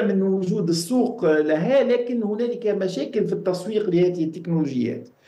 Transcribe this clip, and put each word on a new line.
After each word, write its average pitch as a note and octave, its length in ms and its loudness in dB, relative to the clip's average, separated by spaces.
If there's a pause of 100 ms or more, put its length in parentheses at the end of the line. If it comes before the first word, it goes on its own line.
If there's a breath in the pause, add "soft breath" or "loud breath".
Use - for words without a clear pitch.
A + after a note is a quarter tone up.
(120)
من F#3+ 100 2
وجود F#3+ 480 0
السوق A#3+ 560 0
لها، D#3 580 2
لكن A#3+ 400 0
هنالك A3 440 -2
مشاكل G3 600 -2
في - 60 -4
التسويق G3 560 -2
لهذه F3 340 2
التكنولوجيات. D3+ 840 -2 (180 loud breath)